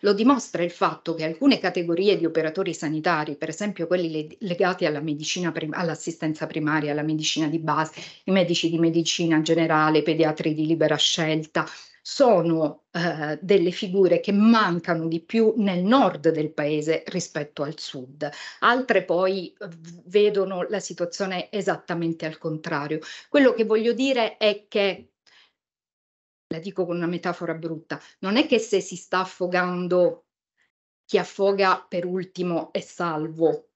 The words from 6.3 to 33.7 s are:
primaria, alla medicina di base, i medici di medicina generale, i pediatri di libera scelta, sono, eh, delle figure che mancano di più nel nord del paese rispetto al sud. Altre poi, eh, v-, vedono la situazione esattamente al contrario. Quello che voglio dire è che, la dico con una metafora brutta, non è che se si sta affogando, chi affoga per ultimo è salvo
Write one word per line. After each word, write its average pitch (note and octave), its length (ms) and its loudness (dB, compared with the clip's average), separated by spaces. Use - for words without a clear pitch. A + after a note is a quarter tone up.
primaria, D3+ 460 -2
alla D3+ 100 -2
medicina D#3 460 -2
di D#3+ 100 -2
base, D#3 420 -2
i - 60 -4
medici F3 400 2
di E3 80 -2
medicina E3 640 2
generale, D#3 560 2
i D3+ 40 2
pediatri D#3 520 0
di D#3 100 -2
libera D#3 320 2
scelta, D#3 680 0
sono, E3 920 2
eh, D#3 520 -4
delle F3+ 280 4
figure F3+ 500 2
che G3+ 120 -2
mancano F#3 760 4
di E3 120 -2
più A3 380 2
nel F#3+ 240 0
nord F#3 480 4
del D#3 240 -2
paese D3+ 540 -2
rispetto D#3 540 -6
al D3 160 -8
sud. C#3+ 480 -10
Altre A#3 440 4
poi, F#3 480 0
eh, - 140 -18
v-, - 400 -20
vedono G3 640 2
la G3+ 100 -4
situazione F3+ 680 -6
esattamente E3+ 760 -4
al D#3 140 -8
contrario. D#3 600 -6
Quello C4+ 240 6
che A3+ 120 0
voglio A3 280 2
dire A#3+ 460 0
è G#3 300 0
che, G3+ 420 -2
la E3 140 -8
dico F#3 260 -6
con E3+ 100 -4
una E3+ 100 -2
metafora E3+ 460 -6
brutta, D#3+ 480 -10
non G3+ 180 0
è D#4 80 4
che B3 120 2
se G#3 220 0
si F3+ 160 -12
sta - 240 -4
affogando, F3+ 1080 0
chi - 140 0
affoga G3 680 0
per F3+ 200 -6
ultimo F3+ 680 -4
è F#3+ 80 -4
salvo D#3+ 960 -2